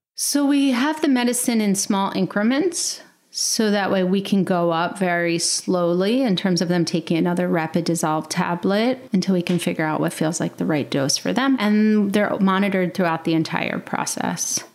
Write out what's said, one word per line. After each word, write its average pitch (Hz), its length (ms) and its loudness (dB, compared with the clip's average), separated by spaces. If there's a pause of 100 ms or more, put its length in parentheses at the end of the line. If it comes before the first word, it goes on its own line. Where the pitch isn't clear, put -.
(140)
So - 320 0
we 277 260 2
have 294 280 0
the 320 80 0
medicine 240 540 2
in 202 120 2
small 196 380 0
increments, 240 920 -2 (280)
so - 400 0
that 196 200 0
way 190 140 2
we 190 160 0
can 196 240 2
go 170 260 2
up 165 280 -2
very 170 400 0
slowly 180 840 0
in 220 160 2
terms 175 240 0
of 175 80 0
them 175 160 2
taking 165 320 -2
another 180 320 0
rapid 170 380 0
dissolve 156 420 -2
tablet 196 720 0 (120)
until 190 220 2
we 180 60 2
can 175 180 0
figure 170 280 -2
out 151 120 -2
what 160 140 -2
feels 160 280 -2
like 170 180 -4
the 175 80 -2
right 147 240 0
dose 139 260 0
for 180 160 -4
them. 262 260 0
And 214 540 2
they're 208 260 0
monitored 190 540 2
throughout 165 320 0
the 165 80 0
entire - 460 -2
process. - 840 -4 (120)